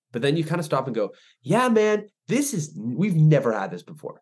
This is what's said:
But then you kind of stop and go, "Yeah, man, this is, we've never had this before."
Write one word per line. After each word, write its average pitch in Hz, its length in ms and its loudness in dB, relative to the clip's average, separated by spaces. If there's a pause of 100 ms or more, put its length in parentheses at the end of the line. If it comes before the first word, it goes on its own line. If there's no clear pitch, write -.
(120)
But 120 100 -6
then 143 140 0
you 165 80 -2
kind 170 160 -2
of 160 60 -6
stop 131 220 -2
and 120 80 -8
go, 104 160 -2 (300)
"Yeah, 233 280 2
man, 214 380 2 (200)
this 262 260 -2
is, 156 240 -6
we've 127 380 -2
never 147 380 4
had 95 180 -6
this 87 120 -14
before." - 380 -16